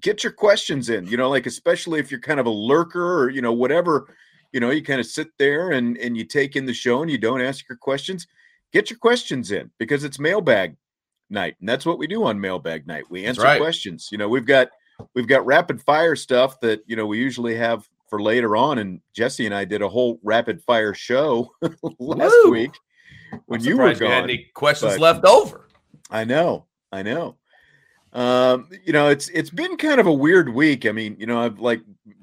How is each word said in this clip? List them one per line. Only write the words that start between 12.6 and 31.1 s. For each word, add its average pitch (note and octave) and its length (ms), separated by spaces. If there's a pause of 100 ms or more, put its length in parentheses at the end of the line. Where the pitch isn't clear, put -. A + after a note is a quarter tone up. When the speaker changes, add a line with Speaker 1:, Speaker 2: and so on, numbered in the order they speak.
Speaker 1:
night. D2+ 220
We F2+ 140
Speaker 2:
That's A#2 160
Speaker 1:
answer G#2+ 40
Speaker 2:
right. C#3+ 180
Speaker 1:
questions. D3 520
You G#2 60
know, G#2 100
we've B2 180
got, C3 220 (460)
we've B2 140
got C3 180
rapid D3 360
fire D#3 340
stuff B2+ 440
that, A2 260
you A2+ 100
know, A2 100
we G#2 120
usually A#2+ 380
have A#2 320 (220)
for G#2 100
later A2 380
on. C3+ 180
And F#2+ 240 (140)
Jesse A#2 320
and G2+ 80
I G2 100
did G2 160
a G2+ 80
whole A#2 340
rapid A2 400
fire A2 300
show B2 640
<laughs> - 420
last D#3+ 360 (100)
Speaker 2:
Woo! F4+ 60
Speaker 1:
week A#2 220 (760)
when A2+ 140
Speaker 2:
I'm A#2 60
Speaker 1:
you G3+ 120
were A#2+ 160
Speaker 2:
surprised G#2 80
we G#2+ 60
had B2 120
Speaker 1:
gone, F2 40
Speaker 2:
any - 300
questions C#3+ 380
Speaker 1:
but B2+ 80
Speaker 2:
left E3 240
over. B3 420 (440)
Speaker 1:
I A2 140
know, B2+ 420 (260)
I G2 100
know. C3 340 (760)
Um, B2+ 560 (160)
you D#3 80
know, D3 160
it's, C#3+ 220
it's D#3+ 180
been E4 300
kind D4+ 200
of G3 80
a E3 60
weird D3 400
week. C#3 320
I G#2+ 80
mean, G#2+ 260